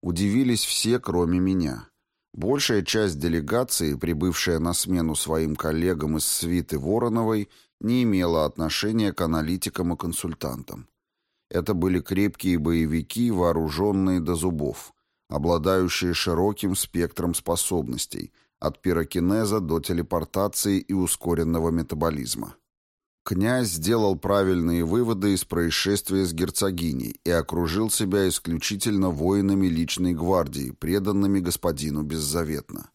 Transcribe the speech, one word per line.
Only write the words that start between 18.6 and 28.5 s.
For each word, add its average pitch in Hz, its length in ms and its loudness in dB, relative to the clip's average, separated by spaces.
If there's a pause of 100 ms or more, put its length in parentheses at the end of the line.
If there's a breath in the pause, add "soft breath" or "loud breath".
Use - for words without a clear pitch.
от - 220 -4
пирокинеза 92 760 0
до 82 200 0
телепортации 92 1000 -2
и - 140 -4
ускоренного 82 800 0
метаболизма. 78 840 -2 (720)
Князь 113 400 0
сделал 95 480 2
правильные 90 680 2
выводы 104 480 2
из 90 100 -2
происшествия 95 800 0
с 87 80 -2
герцогиней 82 920 -2
и 85 60 0
окружил 85 600 0
себя 98 360 2
исключительно 95 840 0